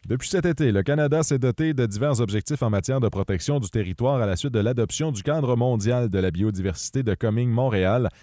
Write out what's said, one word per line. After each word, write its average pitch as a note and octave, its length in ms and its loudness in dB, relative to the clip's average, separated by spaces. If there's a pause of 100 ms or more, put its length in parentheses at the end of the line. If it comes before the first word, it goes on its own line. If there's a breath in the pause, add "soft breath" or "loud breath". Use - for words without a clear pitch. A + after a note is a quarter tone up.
Depuis B2 220 -4
cet F3+ 160 0
été, D3+ 260 2
le G2 100 2
Canada D3 420 2
s'est C#3 160 0
doté D3+ 340 0
de B2+ 120 0
divers A2+ 360 -2
objectifs G#2+ 420 -2
en A#2 60 0
matière A#2 320 0
de A2 80 2
protection G2 500 -2
du G#2 100 -4
territoire A#2 520 -2
à G#2+ 40 2
la F#2+ 120 0
suite C#3 160 -4
de A2 60 2
l'adoption A#2+ 520 0
du G2+ 120 -6
cadre C#3+ 340 0
mondial A#2+ 520 2
de F#2+ 100 0
la F#2 120 2
biodiversité F#2+ 720 -2
de G#2+ 100 0
Coming A#2 360 0
Montréal. A2+ 600 2 (140)